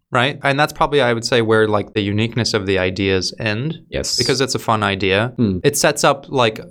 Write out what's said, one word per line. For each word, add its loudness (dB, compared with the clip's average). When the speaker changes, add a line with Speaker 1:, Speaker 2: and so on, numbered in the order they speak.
Speaker 1:
right? 0
And 0
that's 0
probably, 2
I 2
would -4
say, 2
where, 4
like, -2
the 0
uniqueness -2
of 0
the 2
ideas 0
end. -4
Speaker 2:
Yes. -4
Speaker 1:
Because 0
it's -2
a -4
fun 0
idea. 0
Speaker 2:
Hmm. 0
Speaker 1:
It 2
sets 0
up, 0
like, 0